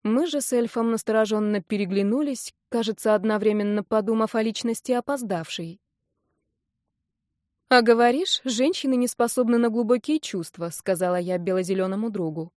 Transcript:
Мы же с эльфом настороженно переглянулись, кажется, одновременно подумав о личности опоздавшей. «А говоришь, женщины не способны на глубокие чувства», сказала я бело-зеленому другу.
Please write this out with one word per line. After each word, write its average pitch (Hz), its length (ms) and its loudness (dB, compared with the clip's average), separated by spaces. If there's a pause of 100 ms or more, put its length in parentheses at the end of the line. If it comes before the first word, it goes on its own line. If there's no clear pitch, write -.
Мы 233 240 2
же 294 160 -2
с - 120 -2
эльфом 233 360 0
настороженно 214 720 0
переглянулись, 208 880 -2 (180)
кажется, 220 440 0
одновременно 208 720 0
подумав 220 500 0
о 220 80 0
личности 226 520 -4
опоздавшей. 190 880 -4 (1900)
«А 247 140 6
говоришь, 240 600 4
женщины 262 520 0
не 247 120 2
способны 240 520 2
на 233 100 4
глубокие 240 500 0
чувства», 170 500 -8
сказала 180 480 0
я 180 200 -2
бело-зеленому 185 720 -2
другу. 165 480 -6